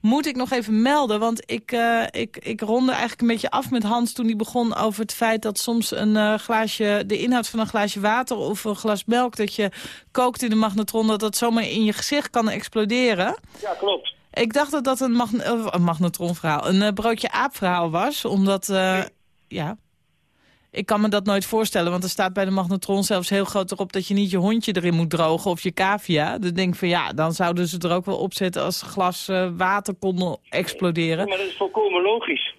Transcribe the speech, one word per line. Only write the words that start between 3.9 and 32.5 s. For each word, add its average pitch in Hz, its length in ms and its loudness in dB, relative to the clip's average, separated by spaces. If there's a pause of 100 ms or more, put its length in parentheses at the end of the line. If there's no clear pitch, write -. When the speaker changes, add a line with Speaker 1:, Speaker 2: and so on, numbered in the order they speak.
Speaker 1:
toen 240 120 -4
hij 226 100 2
begon 226 400 -2
over 214 260 -2
het 214 120 -6
feit 226 280 0
dat 208 160 -4
soms 233 380 0
een, 214 200 2
eh, 214 180 4
glaasje, 214 720 0
de 196 140 -2
inhoud 240 300 0
van 226 100 -4
een 214 80 0
glaasje 208 320 0
water 226 380 0
of 196 260 -4
een 214 120 -2
glas 208 300 -2
melk 240 300 2
dat 208 200 -2
je 202 140 0 (420)
kookt 247 300 2
in 247 80 0
de 220 60 2
magnetron, 220 520 2
dat 214 120 2
dat 214 160 -2
zomaar 233 340 2
in 220 140 0
je 214 100 2
gezicht - 360 -2
kan 220 200 0
exploderen. 214 920 0 (220)
Speaker 2:
Ja, - 120 -4
klopt. - 400 -2 (200)
Speaker 1:
Ik 226 200 0
dacht 285 180 2
dat 294 120 -2
dat 262 160 0
een 262 120 0
magne-, 233 420 0
of 220 200 -2
een 175 100 2
magnetronverhaal, 170 840 0
een, 190 140 4
eh, 208 120 2
broodje 220 380 -2
aapverhaal 180 580 0
was, 196 360 -2
omdat, 196 440 2
eh, 185 240 2
Speaker 2:
Nee. 185 100 0 (440)
Speaker 1:
ja. 180 300 -6 (960)
Ik 196 140 -6
kan 208 160 2
me 214 80 4
dat 202 160 0
nooit 196 200 2
voorstellen, 202 460 0
want 180 120 -2
er 185 60 -4
staat 185 240 0
bij 196 120 0
de 190 60 -2
magnetron 196 520 0
zelfs 185 260 0
heel 196 160 2
groot 190 260 -2
erop 190 220 -6
dat 190 140 -4
je 208 60 0
niet 196 180 2
je 190 60 2
hondje 208 380 2
erin 175 180 2
moet 165 160 2
drogen 165 420 2
of 170 120 -2
je 180 100 -2
cavia. 190 640 0
Dan 180 160 -2
denk 180 200 2
ik - 60 -6
van 185 80 0
ja, 170 260 0
dan 156 180 0
zouden 175 360 0
ze 170 120 -6
er 170 160 0
ook 180 100 -2
wel 196 120 -2
op 190 160 -4
zetten 180 300 -2
als 175 180 -2
glas, - 460 -2
eh, 185 300 0
water 196 380 0
konden 180 420 -2 (120)
exploderen. 170 680 0
Speaker 2:
Ja, 196 80 0
maar 208 120 -2
dat 392 100 -4
is 359 100 -8
volkomen 415 440 0
logisch. - 580 0